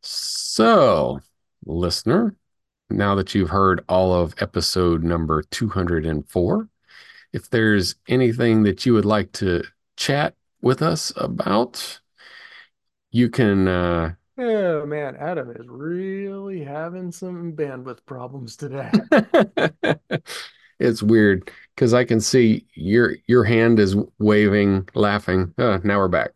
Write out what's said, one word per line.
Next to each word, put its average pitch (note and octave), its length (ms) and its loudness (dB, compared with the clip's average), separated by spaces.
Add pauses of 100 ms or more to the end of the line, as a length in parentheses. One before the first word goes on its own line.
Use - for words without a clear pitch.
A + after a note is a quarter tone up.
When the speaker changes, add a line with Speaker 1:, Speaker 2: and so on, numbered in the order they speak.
Speaker 1:
So, G#2+ 1200 0 (460)
listener, A2 680 -2 (540)
now G2+ 280 0
that F#2+ 180 -4
you've F#2+ 160 0
heard F#2+ 380 2
all F#2 260 2
of F2 240 0
episode F2 640 -2
number E2 400 -2
two - 260 -6
hundred E2+ 380 -2
and D2+ 220 -6
four, D#3 400 0 (640)
if - 180 -12
there's G#2+ 460 0 (120)
anything A#2+ 540 2
that G2+ 240 0
you A#2+ 80 4
would G#2 100 2
like G#2 280 0
to F2+ 320 -2 (320)
chat D3 380 -2 (260)
with B2+ 220 0
us D#3+ 340 -4
about, - 840 -4 (1080)
you A#2 180 2
can, G2+ 400 2
uh, F2 460 0 (240)
Speaker 2:
Oh, F#3+ 480 -2
man, D3 300 -8
Adam D3 340 -8
is A#2 180 -18
really F#3+ 960 -10
having E3+ 480 -12
some F3 400 -12
bandwidth C3 540 -10
problems B2+ 500 -16
today. C#3 340 -10 (200)
Speaker 1:
<laughs> - 1080 0 (600)
It's A2+ 220 0
weird, G#2 460 4 (280)
'cause A#2+ 180 4
I B2 100 4
can A#2 140 0
see A2 560 2
your, G#2 400 0 (140)
your A#2+ 160 6
hand A2+ 340 4
is G2 160 4 (240)
waving, G2+ 760 2
laughing. G2+ 600 0
Uh, A#2 280 0
now G2+ 140 0
we're G2 100 0
back. E2 280 -2